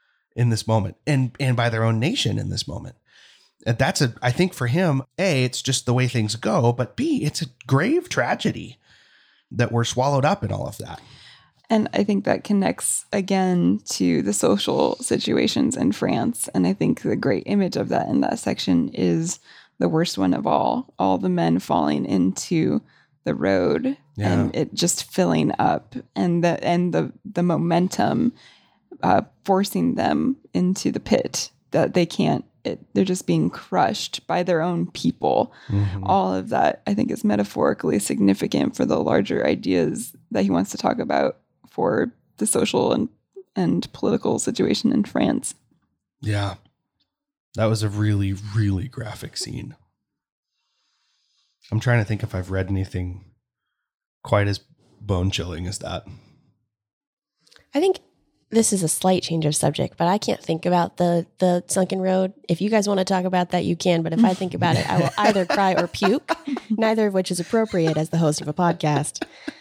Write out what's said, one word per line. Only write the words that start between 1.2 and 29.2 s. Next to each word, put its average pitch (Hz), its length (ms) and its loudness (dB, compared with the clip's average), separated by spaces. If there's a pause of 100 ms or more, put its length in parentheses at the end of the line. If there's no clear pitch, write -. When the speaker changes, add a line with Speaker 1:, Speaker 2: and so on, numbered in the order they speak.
Speaker 1:
and 127 180 2
by 120 120 2
their 110 140 0
own 113 160 2
nation 120 400 0
in 98 100 -4
this - 180 -6
moment. - 280 -12 (720)
And 120 120 0
that's 143 240 0
a, 123 200 2
I 123 100 2
think 180 220 0
for 123 140 -4
him, 143 360 2 (160)
A, 160 240 2
it's 127 180 -2
just - 240 -2
the 123 80 2
way 127 140 4
things 110 280 0
go, 131 380 2
but 120 220 -6
B, 294 280 0
it's - 180 -4
a 165 60 -4 (200)
grave 240 420 2
tragedy 127 680 -4 (760)
that 113 200 0
we're 117 120 0
swallowed 135 420 0
up 185 180 0
in 101 80 -4
all 98 160 -4
of - 120 -12
that. - 220 -14 (680)
Speaker 2:
And 220 240 2
I 202 100 2
think 202 220 0
that - 180 0
connects - 720 0
again 190 680 2 (120)
to - 300 2
the 202 120 -2
social - 640 2
situations - 800 0
in 92 140 2
France. - 640 -2
And 180 120 2
I 185 80 2
think - 280 0
the - 140 -2
great - 300 0
image 196 320 0
of 123 120 -2
that - 200 0
in 143 120 2
that - 180 -2
section - 540 0
is 175 460 -2 (400)
the 175 100 2
worst 165 280 -2
one - 160 2
of - 140 -2
all, - 500 0
all 190 200 2
the 190 120 -2
men 170 300 2
falling 76 460 0
into 175 760 0 (420)
the 175 120 -2
road - 600 0 (220)
Speaker 1:
Yeah. 107 160 0
Speaker 2:
and 85 220 0
it - 180 -2
just - 380 -2
filling 165 480 2
up - 360 0 (200)
and 175 280 2
the, 170 200 2
and 175 300 0
the, 165 200 0 (100)
the 175 200 -4
momentum, 170 920 2 (680)
uh, 98 180 4 (240)